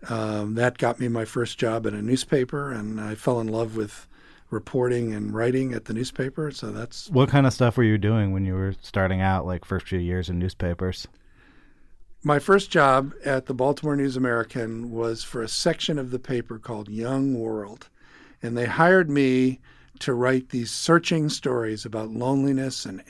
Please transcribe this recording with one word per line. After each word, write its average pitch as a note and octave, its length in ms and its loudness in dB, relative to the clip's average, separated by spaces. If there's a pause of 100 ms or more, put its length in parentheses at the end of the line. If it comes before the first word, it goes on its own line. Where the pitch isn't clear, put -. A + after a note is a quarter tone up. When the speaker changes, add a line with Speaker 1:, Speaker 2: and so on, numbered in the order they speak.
Speaker 1:
um, G#2+ 460 -2
that B2 240 2
got A#2+ 200 0
me B2 80 -2
my A#2 180 -2
first A#2+ 340 -4
job A2+ 260 0
at G#2+ 80 -2
a G#2 80 -6
newspaper. C3 680 0
And G#2+ 280 -6
I G#2+ 140 -6
fell A#2+ 260 0
in A2+ 100 -2
love A2 260 -2
with G#2+ 320 -8 (420)
reporting A#2+ 640 -2
and G#2 200 -4
writing B2+ 400 0
at A2 120 -8
the A2 80 -8
newspaper. C3+ 560 -4
So A2+ 220 -10
that's - 380 -10
Speaker 2:
What C3+ 200 4
kind C#3 160 6
of B2 80 4
stuff A#2+ 220 2
were B2+ 80 4
you G#2+ 140 4
doing G#2 340 2
when F#2+ 140 0
you F#2 80 -2
were F#2+ 280 -2
starting F#2+ 400 0
out, F#2+ 240 2
like, F2+ 200 -4
first - 220 -4
few F#2+ 120 -2
years F2 300 -2
in F2 100 -2
newspapers? F2+ 680 -4 (1160)
Speaker 1:
My D3 160 4
first G3 320 4
job C#3 420 6 (120)
at C3 220 0
the C#3 60 -2
Baltimore C#3+ 420 0
News C#3 200 0
American A#2 760 -2
was A2+ 320 -4
for A#2+ 200 -8
a A2 40 -6
section D#3+ 520 0
of B2+ 120 -6
the B2+ 80 -2
paper A#2+ 380 -6
called G#2+ 320 -8
Young B2+ 480 -2
World. A2 520 -6 (520)
And A#2+ 160 -4
they A#2+ 80 0
hired E3+ 440 6
me C3 500 2 (400)
to - 120 -2
write B2+ 380 2
these A#2 220 -4
searching D#3+ 580 4
stories A2+ 560 -2
about A2 240 -6
loneliness C3 760 0
and F#2+ 260 -10